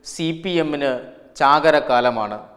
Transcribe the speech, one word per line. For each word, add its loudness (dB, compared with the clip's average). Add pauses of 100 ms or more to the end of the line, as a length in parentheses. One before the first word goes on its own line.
(120)
സി -6 (140)
പി -6 (120)
എമ്മിന് -2 (480)
ചാകരക്കാലമാണ്. 2 (200)